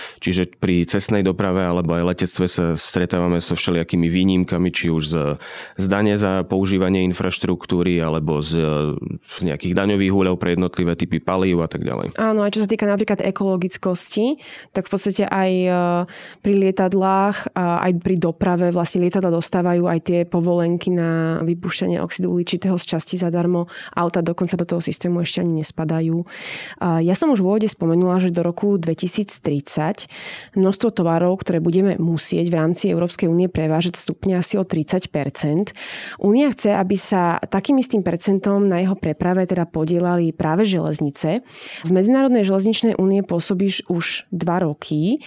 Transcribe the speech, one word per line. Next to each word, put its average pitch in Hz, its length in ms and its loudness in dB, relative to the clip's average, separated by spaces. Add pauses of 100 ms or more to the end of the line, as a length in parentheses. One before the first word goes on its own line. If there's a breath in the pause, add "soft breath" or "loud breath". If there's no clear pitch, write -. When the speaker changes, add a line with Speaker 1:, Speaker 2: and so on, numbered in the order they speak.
(200 loud breath)
Speaker 1:
Čiže 90 400 -2
pri 90 240 2
cestnej 101 400 0
doprave 92 400 0
alebo 87 320 0
aj 85 160 0
letectve 90 400 -2
sa 87 140 0 (100)
stretávame 87 640 0
so 85 160 -2
všelijakými 85 560 0
výnimkami, 90 640 2
či 85 160 -2
už 80 160 0
z, 80 80 -2 (640 loud breath)
z 95 80 -2
dane 104 320 2
za 95 240 0
používanie 95 640 0
infraštruktúry, 90 960 0
alebo 78 400 0
z, 80 160 0 (640)
z - 240 -16
nejakých 80 320 -4
daňových 98 320 2
úľav 92 240 2
pre 87 240 0
jednotlivé 87 400 -2
typy 82 240 -4
palív 92 400 0
a 80 80 -6
tak - 160 -6
ďalej. - 320 -6
Speaker 2:
Áno, 220 240 0
a 202 80 0
čo 214 80 -4
sa 214 80 0
týka 220 160 -2
napríklad 208 400 0
ekologickosti, 190 1200 -2 (320 loud breath)
tak 190 100 -2
v - 60 -20
podstate 196 320 0
aj, 190 320 0
e, 180 160 2 (720 loud breath)
pri 202 100 2 (140)
lietadlách 190 880 0
a 175 320 0
aj 185 40 4 (120)
pri 185 160 0
doprave 175 560 0
vlastne 175 320 0
lietadlá 180 240 0
dostávajú 175 560 2
aj 170 160 0
tie 175 240 0
povolenky 175 640 0
na 165 560 0
vypúšťanie 175 560 -2
oxidu 180 320 -4
uhličitého 175 400 -2
z 175 160 -4
časti 165 240 -4
zadarmo. 175 560 0 (240 loud breath)
Auta 175 240 0
dokonca 170 400 -2
do 170 80 -2
toho 170 160 -2
systému 175 400 -2
ešte - 160 -4
ani 165 240 0
nespadajú. 165 640 -2 (560 loud breath)
A 165 160 2
ja 170 160 2
som 311 160 2
už 226 80 4
v 185 80 2
úvode 214 220 2
spomenula, 180 480 2
že 185 160 2
do 170 80 0
roku 175 400 0
dvetisíctridsať 165 1300 -2 (480 loud breath)
množstvo 196 320 2
tovarov, 180 560 2
ktoré 170 160 0
budeme 180 400 2
musieť 170 480 0
v 170 80 0
rámci 170 320 0
Európskej 175 400 0
únie 175 160 4
prevážať, 165 560 -2
stupne 185 400 -2
asi - 160 -2
o 190 80 0
tridsať 180 480 -2
percent. 151 640 -2 (400 loud breath)
Únia 254 320 4
chce, 208 240 0
aby 190 240 2
sa 175 400 2
takým 196 400 0
istým 240 240 2
percentom 196 640 0
na 180 160 2
jeho 190 160 0
preprave 180 480 0
teda 175 240 0
podielali 170 640 0
práve 165 320 2
železnice. 160 800 -2 (400 loud breath)
V 165 80 -2
Medzinárodnej 247 480 4
železničnej 202 560 2
únie 196 240 4
pôsobíš 185 640 0
už - 480 -4
dva 175 320 0
roky. 156 600 0